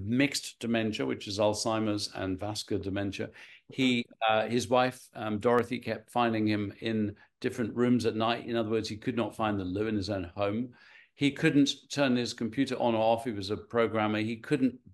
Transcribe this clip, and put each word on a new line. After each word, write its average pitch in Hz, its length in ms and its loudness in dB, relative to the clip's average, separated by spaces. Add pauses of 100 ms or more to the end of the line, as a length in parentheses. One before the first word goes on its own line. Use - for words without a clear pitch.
mixed 127 560 0
dementia, 113 480 -2
which 117 220 -6
is 98 100 -6
Alzheimer's 107 800 0
and 95 240 -4
vascular 104 420 -4
dementia. 98 480 -4 (380)
He, 127 360 2 (240)
uh, 110 200 2
his 113 200 0
wife, 127 460 0
um, 110 240 -4
Dorothy, 120 400 2
kept - 320 -8
finding 113 380 2
him 104 320 0
in 110 340 -2 (260)
different 120 360 -2
rooms 123 300 4
at 107 100 0
night. 117 320 0
In 117 80 -2
other 110 140 0
words, 113 180 0
he 107 80 -6
could 113 200 -4
not 101 200 -2
find 104 240 0
the 92 40 -4
loo 98 220 -2
in 107 80 -2
his 101 160 -2
own 92 240 -4
home. 107 360 -2 (440)
He 143 160 2
couldn't 143 400 4 (220)
turn 135 240 2
his 117 180 -2
computer 123 400 -2
on 117 220 2
or 110 80 2
off. 113 200 2
He 127 60 -4
was 101 200 -4
a 104 60 -2
programmer. 107 640 0
He 110 200 -2
couldn't 131 420 0 (140)